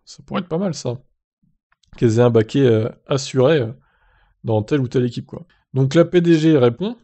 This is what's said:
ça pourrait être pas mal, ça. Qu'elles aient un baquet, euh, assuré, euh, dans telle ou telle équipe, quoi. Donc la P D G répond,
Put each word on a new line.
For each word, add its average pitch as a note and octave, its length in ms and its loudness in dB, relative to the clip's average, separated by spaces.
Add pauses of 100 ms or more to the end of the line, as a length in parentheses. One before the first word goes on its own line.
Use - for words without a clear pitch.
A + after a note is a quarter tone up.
ça - 180 -20
pourrait G3+ 160 -6
être F3 80 -10
pas D#3+ 80 -6
mal, F#3 160 -4
ça. - 300 -10 (960)
Qu'elles A2+ 200 2
aient B2 40 6
un B2 80 4
baquet, A#2 340 2
euh, A2+ 240 2 (180)
assuré, C3+ 540 0
euh, A2+ 120 -6 (720)
dans A2 180 -2
telle C#3+ 180 -2
ou B2 80 -4
telle B2 180 -2
équipe, B2 180 -8
quoi. - 220 -16 (260)
Donc C3+ 220 -2
la E3+ 100 4
P F3 160 0
D E3+ 180 2
G D#3 180 2
répond, B2+ 480 0